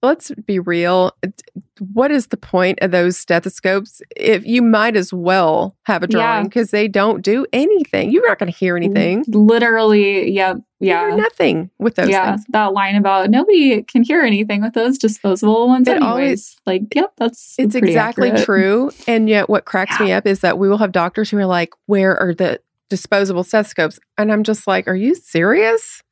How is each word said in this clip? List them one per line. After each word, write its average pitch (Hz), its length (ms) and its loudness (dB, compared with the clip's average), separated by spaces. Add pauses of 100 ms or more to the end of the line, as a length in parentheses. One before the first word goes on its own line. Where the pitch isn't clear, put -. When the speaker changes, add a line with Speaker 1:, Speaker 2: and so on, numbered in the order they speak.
Speaker 1:
let's 302 280 -2 (140)
be 196 140 -2
real. 175 520 0 (800)
What 254 180 2
is 277 160 0
the - 100 -8
point 185 440 -2
of 190 100 -2
those 175 260 0
stethoscopes 190 840 -4 (140)
if 214 300 0
you 240 160 0
might 220 340 2
as 185 180 -2
well 180 720 0
have 190 200 -2
a 180 40 -4
drawing 220 380 0
Speaker 2:
Yeah. 202 40 -6
Speaker 1:
'cause 226 220 -2
they 208 160 0
don't 202 360 0
do 233 300 0
anything? 285 580 0
You're 427 160 2
not 427 120 0
gonna 180 120 -4
hear 175 260 -2
anything. 196 500 0
Speaker 2:
Literally, 214 1040 4
yep, 190 260 0 (220)
Speaker 1:
You 190 160 0
hear 170 140 -2
Speaker 2:
yeah. - 60 -2
Speaker 1:
nothing 185 540 -2 (100)
with 220 160 -2
those 180 140 0
Speaker 2:
Yeah, 190 260 0
Speaker 1:
things. 214 140 -8
Speaker 2:
that 214 240 0
line 196 220 -2
about 196 360 2
nobody 277 520 4
can 240 200 0
hear 311 180 2
anything 208 400 0
with 226 120 -4
those 247 260 0
disposable 214 680 0
ones 254 200 4
Speaker 1:
It 254 100 2
Speaker 2:
anyways. 302 120 0
Speaker 1:
always 254 480 -4 (100)
Speaker 2:
Like, 190 160 -2 (120)
yep, 349 220 -2
that's - 400 -6
Speaker 1:
It's 214 160 0
Speaker 2:
pretty 247 140 2
Speaker 1:
exactly 226 420 0
Speaker 2:
accurate. 214 160 0
Speaker 1:
true. 202 460 2 (160)
And 220 200 2
yet 208 220 2
what 208 160 0
cracks - 340 -4
me 208 100 0
Speaker 2:
Yeah. 185 80 0
Speaker 1:
up 202 100 -2
is 196 140 -2
that 175 180 0
we 196 100 2
will 202 80 2
have 208 140 0
doctors 180 400 -2
who 208 80 -2
are 196 80 0
like, 175 260 -2 (140)
"Where 190 300 2
are 180 180 0
the 185 240 -2 (300)
disposable 196 540 -2
stethoscopes?" 185 560 -2 (180)
And 214 140 0
I'm 214 120 0
just 214 240 -4
like, 190 200 -2
"Are 185 80 -2
you 233 200 0
serious?" 381 840 -2 (100)